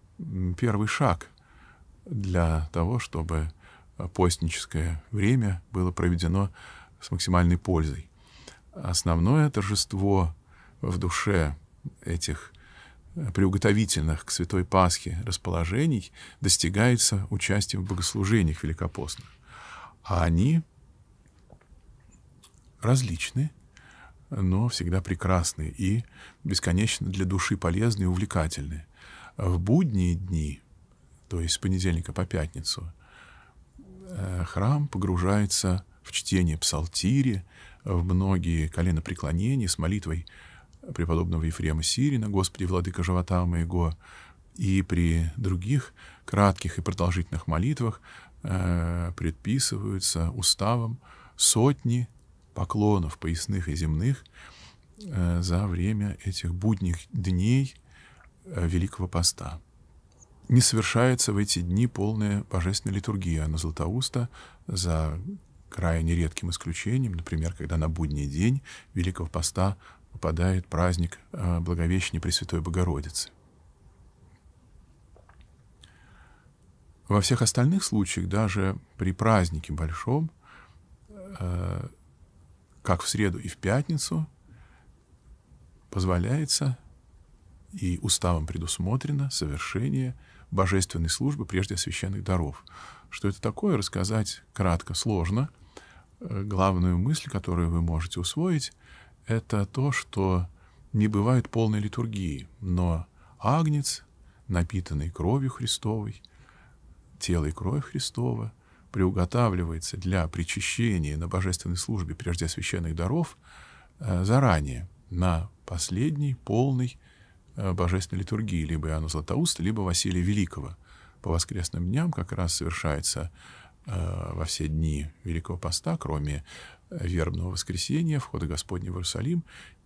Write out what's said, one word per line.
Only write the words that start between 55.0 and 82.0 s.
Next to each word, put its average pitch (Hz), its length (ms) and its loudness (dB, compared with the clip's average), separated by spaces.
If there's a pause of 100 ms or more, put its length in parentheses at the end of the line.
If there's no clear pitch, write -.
э, 87 380 0
за 90 260 0
время 101 560 -2
этих 87 300 -4
будних 92 580 -2
дней, 104 640 2 (720)
э, 143 220 -4
Великого 90 420 -2
Поста. 82 500 -2 (880)
Не 123 140 8
совершается 117 720 2
в 98 40 2
эти 101 220 0
дни 92 280 2
полная 104 580 0
божественная 98 500 -2
литургия, 92 480 -2
а 78 60 0
на 78 80 -2
Златоуста, 90 720 -2 (360)
за 80 540 0 (500)
крайне 82 460 2
редким 85 360 -2
исключением, 110 640 -2
например, 82 380 -4
когда 78 220 -6
на 78 140 2
будний 73 380 -2
день 107 340 2 (320)
Великого 87 340 -2
Поста 95 480 0 (380)
выпадает 87 520 0
праздник, 87 540 0 (140)
э, 90 260 0
Благовещения 87 640 0
Пресвятой 85 400 -2
Богородицы. 82 680 -2 (3750)
Во 101 100 6
всех 120 220 2
остальных 139 420 4
случаях, 92 460 0
даже 98 480 0 (200)
при 95 140 0
празднике 90 640 2
большом, 95 580 -2 (800)
э, 90 800 -6 (920)